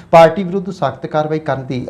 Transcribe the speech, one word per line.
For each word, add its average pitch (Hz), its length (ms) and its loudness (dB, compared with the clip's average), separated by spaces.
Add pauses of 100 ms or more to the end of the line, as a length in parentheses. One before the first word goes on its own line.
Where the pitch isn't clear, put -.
(100)
ਪਾਰਟੀ 165 340 6
ਵਿਰੁੱਧ 185 280 -8
ਸਖਤ - 340 -8
ਕਾਰਵਾਈ 151 340 -4
ਕਰਨ 135 260 -6
ਦੀ 123 240 -8